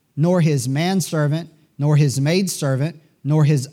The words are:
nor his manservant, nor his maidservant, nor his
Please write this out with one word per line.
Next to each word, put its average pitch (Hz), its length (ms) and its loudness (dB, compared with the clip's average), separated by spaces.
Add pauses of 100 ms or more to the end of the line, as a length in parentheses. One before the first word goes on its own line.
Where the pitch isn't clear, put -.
(140)
nor 175 280 2
his 139 260 0
manservant, 160 800 -2 (300)
nor 147 180 2
his 139 240 2
maidservant, 156 800 -2 (240)
nor 151 220 2
his 143 260 2